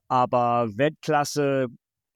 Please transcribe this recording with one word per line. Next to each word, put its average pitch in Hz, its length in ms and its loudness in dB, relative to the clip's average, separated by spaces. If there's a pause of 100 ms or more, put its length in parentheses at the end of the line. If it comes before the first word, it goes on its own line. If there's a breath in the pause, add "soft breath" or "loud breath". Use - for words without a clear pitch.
aber 120 640 2
Weltklasse 143 920 0 (480)